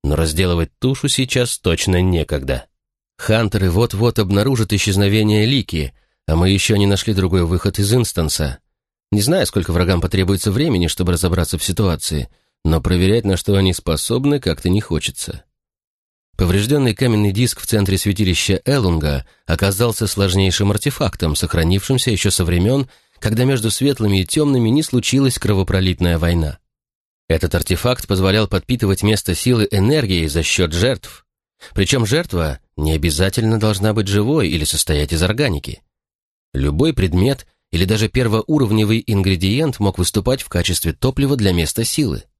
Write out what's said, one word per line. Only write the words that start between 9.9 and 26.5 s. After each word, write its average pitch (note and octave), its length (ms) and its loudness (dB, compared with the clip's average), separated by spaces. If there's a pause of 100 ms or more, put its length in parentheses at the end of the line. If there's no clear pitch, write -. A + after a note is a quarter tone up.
потребуется F#2+ 500 0
времени, G2+ 360 0
чтобы F2+ 260 -2
разобраться E2+ 440 0
в - 60 -6
ситуации, E2 680 -2 (340)
но D#2+ 180 2
проверять, F#2 440 2
на F#2+ 120 2
что G2+ 180 0
они F#2+ 180 2
способны, B2+ 680 -2
как-то F2 300 -2
не G#2 120 2
хочется. - 600 -6 (960)
Поврежденный G#2+ 560 2
каменный G#2+ 380 2
диск A#2 280 0
в - 60 -12
центре G2 320 0
святилища F#2+ 680 0
Элунга D#2+ 600 0 (200)
оказался G2+ 600 0
сложнейшим G2 640 2
артефактом, F#2+ 680 -2
сохранившимся F#2 760 0
еще G2+ 180 0
со F2+ 160 0
времен, G#2 420 2 (320)
когда A2 260 0
между A2+ 260 0
светлыми A2 500 0
и F2+ 40 0
темными C3+ 440 2
не D3+ 140 2
случилась B2+ 560 0
кровопролитная F#2+ 800 0
война. E2 400 0 (680)